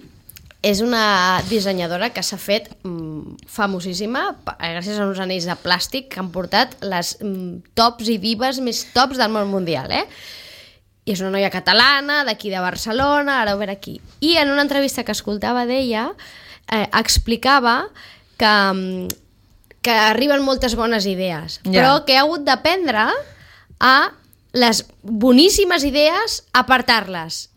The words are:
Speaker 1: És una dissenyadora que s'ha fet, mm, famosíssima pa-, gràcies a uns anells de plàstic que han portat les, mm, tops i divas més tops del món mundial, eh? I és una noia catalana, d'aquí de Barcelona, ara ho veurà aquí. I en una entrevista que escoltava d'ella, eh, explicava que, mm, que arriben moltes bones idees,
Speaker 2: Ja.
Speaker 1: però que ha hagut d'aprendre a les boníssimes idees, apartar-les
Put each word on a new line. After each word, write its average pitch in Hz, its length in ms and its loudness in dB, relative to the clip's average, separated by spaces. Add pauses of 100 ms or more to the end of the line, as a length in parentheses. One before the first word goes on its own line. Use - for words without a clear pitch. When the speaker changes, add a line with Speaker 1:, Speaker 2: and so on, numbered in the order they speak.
(640)
Speaker 1:
És 202 160 2
una 208 680 2
dissenyadora 185 640 -2
que 196 140 -8
s'ha 196 160 -6
fet, 208 300 -2 (140)
mm, 160 520 -10 (100)
famosíssima 208 1000 -4
pa-, - 140 -10
gràcies 175 400 -8
a 208 80 -2
uns 190 140 -4
anells 185 260 -4
de 175 160 -4
plàstic 180 480 -2
que - 100 -12
han 185 120 -8
portat 185 500 -2
les, 180 400 -6
mm, 185 360 -8 (180)
tops 233 340 2
i 226 80 0
divas 233 440 -4
més 240 320 -6
tops 262 240 2
del 226 120 2
món 214 220 -2
mundial, 170 400 -4
eh? 370 160 -2 (1000)
I 226 60 -4
és 180 100 -4
una 190 80 -4
noia 196 220 0
catalana, 277 720 2
d'aquí 220 260 -6
de 190 100 -6
Barcelona, 262 840 0
ara 208 120 0
ho 202 60 -4
veurà 202 140 -6
aquí. - 280 -14 (200)
I 330 160 2
en 285 120 2
una 285 140 2
entrevista 277 400 -2
que 226 80 -6
escoltava 214 560 -4
d'ella, 254 460 -2 (580)
eh, 220 160 0 (100)
explicava 240 880 2 (520)
que, 233 80 2 (280)
mm, 185 340 -4 (760)
que 240 80 0
arriben 226 500 4
moltes 262 340 0
bones 226 300 0
idees, 180 580 -6
Speaker 2:
Ja. 185 80 -4
Speaker 1:
però 277 340 4
que 262 120 4
ha 269 40 6
hagut 302 220 0
d'aprendre 277 640 0 (720)
a 277 320 4 (420)
les 233 320 2 (180)
boníssimes 269 800 4
idees, 302 680 0
apartar-les 226 1040 0